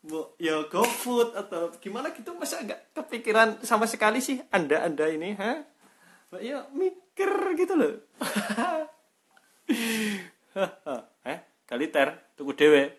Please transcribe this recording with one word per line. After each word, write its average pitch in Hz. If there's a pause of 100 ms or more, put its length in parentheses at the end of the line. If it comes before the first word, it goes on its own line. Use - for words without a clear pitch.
Mbok 156
ya 156
GoFood 233
atau 180
gimana 240
gitu, 233
masa 339
nggak -
kepikiran 226
sama 220
sekali 220
sih 262 (160)
Anda, 160
Anda 156
ini, 170
ha? 240 (640)
Mbok 185
ya 254
mikir 370
gitu 370
loh. 170 (300)
<laughs> 302 (2500)
Eh, -
kaliter, 143
tuku 139
dhewe. 147 (100)